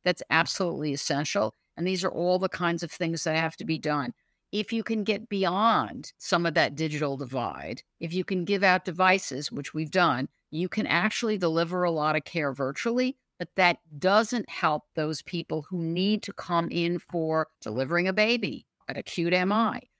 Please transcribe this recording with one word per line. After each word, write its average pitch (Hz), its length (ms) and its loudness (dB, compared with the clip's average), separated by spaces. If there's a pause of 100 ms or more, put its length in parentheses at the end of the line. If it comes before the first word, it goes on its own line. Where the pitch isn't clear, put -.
that's 180 260 0
absolutely 156 640 0
essential. 143 600 0 (240)
And 165 80 -2
these 185 180 0
are 190 80 0
all 180 280 2
the 185 100 0
kinds 170 340 -2
of 160 80 -8
things 165 340 -2
that 160 100 0
have 160 220 -2
to 160 80 -10
be 160 120 0
done. 143 360 -2 (380)
If 208 220 -2
you 226 80 0
can 214 220 -2
get 208 260 -2
beyond 185 880 0
some 170 280 2
of 160 100 0
that 147 200 4
digital 147 420 -2
divide, 110 680 -4 (160)
if 165 140 -6
you 180 100 0
can 180 220 -2
give 196 180 0
out 185 220 4
devices, 185 680 0
which 143 220 -8
we've 156 180 -4
done, 147 360 2 (240)
you 170 180 -2
can - 180 -2
actually 214 500 0
deliver 170 460 0
a 175 80 2
lot 151 240 0
of 156 80 -2
care 147 300 -2
virtually, 233 640 -2 (200)
but 170 180 -8
that 175 220 4 (220)
doesn't 208 500 2
help 151 360 0 (100)
those 156 260 -2
people 156 480 -6
who 175 140 -4
need 190 400 0
to 196 100 -10
come 170 380 -2
in 170 260 0
for 160 500 -2 (140)
delivering 135 460 0
a 190 60 2
baby, 214 520 0 (220)
an 139 100 -8
acute 170 360 -2
M 180 180 4
I. 220 300 2 (180)